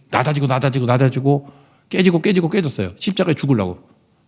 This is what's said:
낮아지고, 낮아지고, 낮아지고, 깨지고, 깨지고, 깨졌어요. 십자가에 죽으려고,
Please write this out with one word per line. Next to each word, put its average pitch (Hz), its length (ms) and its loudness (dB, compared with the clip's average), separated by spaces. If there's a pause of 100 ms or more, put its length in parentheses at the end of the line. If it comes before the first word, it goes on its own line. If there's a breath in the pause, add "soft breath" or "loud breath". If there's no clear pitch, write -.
(100)
낮아지고, 143 360 0
낮아지고, 127 400 0
낮아지고, 131 640 0 (400 loud breath)
깨지고, 175 320 2
깨지고, 180 260 2
깨졌어요. 139 480 -2
십자가에 185 380 -2
죽으려고, 104 460 0 (480)